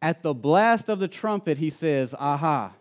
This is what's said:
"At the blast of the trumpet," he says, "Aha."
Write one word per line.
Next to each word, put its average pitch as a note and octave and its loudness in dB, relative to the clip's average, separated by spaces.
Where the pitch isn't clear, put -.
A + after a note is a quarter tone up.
"At E3 -2
the D#3 -2
blast F#3 2
of G#3 -2
the F#3+ -2
trumpet," G3+ -4
he D#3 -2
says, C#3 -2
"Aha." C#3+ -2